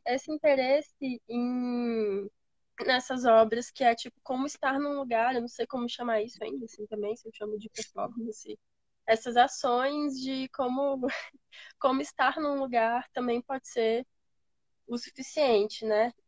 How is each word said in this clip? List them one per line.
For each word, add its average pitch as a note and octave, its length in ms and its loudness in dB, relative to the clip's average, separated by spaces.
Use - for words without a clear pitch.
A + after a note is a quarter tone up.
esse C4 240 -2
interesse C#4 960 0
em, A#3+ 1000 -2
nessas B3+ 380 0
obras, A3+ 460 6
que - 140 -6
é, A#3 100 6
tipo, - 280 -10
como C4 240 -2
estar C#4 320 -2
num C#4+ 200 -2
lugar, A#3+ 360 0
eu A#3+ 60 0
não A#3+ 80 -4
sei A#3 180 -6
como A#3+ 220 -4
chamar A#3 340 -2
isso B3 220 -10
ainda, C4 220 -8
assim, G#3+ 200 -14
também, G#3+ 300 -6
se - 100 -20
eu A3+ 80 -14
chamo G#3+ 240 -8
de A3 120 -14
performance, A3 880 -8
essas A3+ 320 2
ações C4+ 840 2
de C4 300 -4
como, C4+ 580 -2
<laughs> - 320 -8
como C4 240 2
estar C4+ 360 0
num C#4+ 220 0
lugar A#3+ 520 0
também B3 280 0
pode - 280 -8
ser A3+ 380 0
o A#3+ 120 -6
suficiente, A#3 880 0
né? A3 260 2